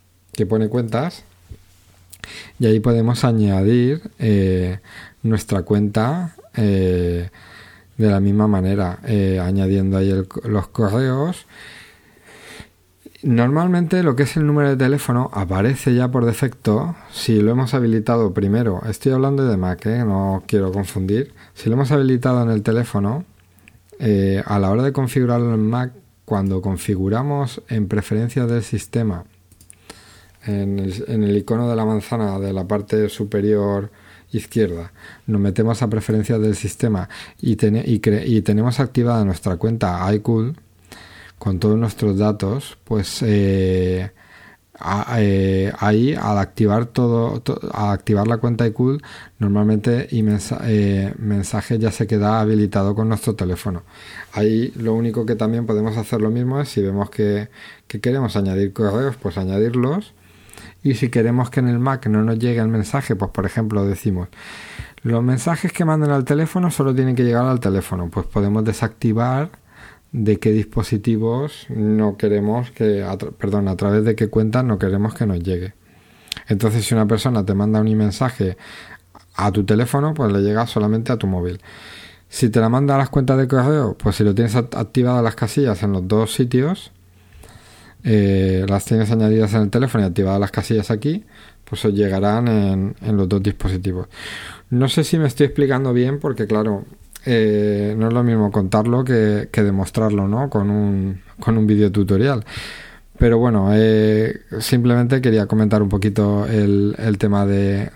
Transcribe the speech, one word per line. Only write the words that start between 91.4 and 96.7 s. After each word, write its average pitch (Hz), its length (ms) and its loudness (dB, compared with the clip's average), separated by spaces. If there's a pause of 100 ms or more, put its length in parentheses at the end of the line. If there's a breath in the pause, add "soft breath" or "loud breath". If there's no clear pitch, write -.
pues - 200 -10
os 104 80 2
llegarán 104 540 2
en, 98 540 0
en 107 160 0
los 98 100 2
dos 95 160 0
dispositivos. 92 640 -2 (640 loud breath)
No 127 180 2
sé 156 160 0
si 165 140 0
me 156 100 2
estoy 135 200 2
explicando 135 440 0
bien, 127 280 0
porque 123 280 -4
claro, 107 380 0 (400)